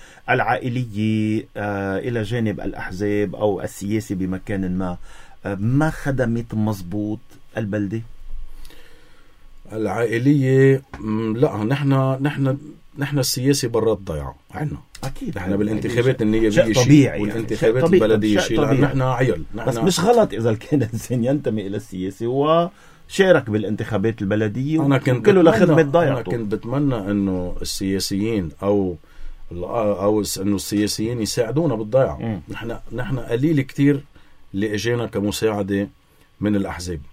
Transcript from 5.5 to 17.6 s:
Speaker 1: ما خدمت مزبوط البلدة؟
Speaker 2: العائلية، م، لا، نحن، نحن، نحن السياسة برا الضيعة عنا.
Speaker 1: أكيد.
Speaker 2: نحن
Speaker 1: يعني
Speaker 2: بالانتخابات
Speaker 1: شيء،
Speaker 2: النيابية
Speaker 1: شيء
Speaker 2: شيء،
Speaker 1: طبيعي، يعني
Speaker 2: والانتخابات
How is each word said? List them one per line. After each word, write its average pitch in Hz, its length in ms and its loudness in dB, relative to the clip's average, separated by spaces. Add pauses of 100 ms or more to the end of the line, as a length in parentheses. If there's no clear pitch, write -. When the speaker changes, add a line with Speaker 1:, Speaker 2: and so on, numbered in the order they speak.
Speaker 1:
ما 127 360 0
خدمت 117 640 -4
مزبوط 104 640 -4 (360)
البلدة؟ 107 460 -4 (1700)
Speaker 2:
العائلية، 131 1120 4 (180)
م، 110 360 -2
لا، 131 200 2
نحن، 135 640 0
نحن، 135 360 0 (400)
نحن 143 200 -2
السياسة 131 500 0
برا 113 240 2
الضيعة 80 440 -6 (140)
عنا. - 280 -6 (260)
Speaker 1:
أكيد. 208 240 -8
Speaker 2:
نحن 92 160 -6
Speaker 1:
يعني 98 120 -2
Speaker 2:
بالانتخابات 117 640 0
Speaker 1:
شيء، 110 80 2
Speaker 2:
النيابية 110 240 4
Speaker 1:
شيء 107 220 4
Speaker 2:
شيء، 120 120 4
Speaker 1:
طبيعي، 143 200 10
يعني 95 180 -2
Speaker 2:
والانتخابات 110 580 0